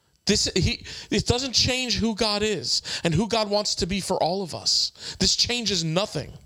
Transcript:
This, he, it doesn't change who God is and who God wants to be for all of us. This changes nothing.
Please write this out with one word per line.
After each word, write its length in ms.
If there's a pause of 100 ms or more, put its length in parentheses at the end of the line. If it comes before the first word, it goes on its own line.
(260)
This, 300
he, 280 (280)
it 160
doesn't 240
change 480
who 160
God 260
is 400 (220)
and 100
who 140
God 220
wants 260
to 100
be 140
for 240
all 180
of 140
us. 640
This 160
changes 480
nothing. 480 (140)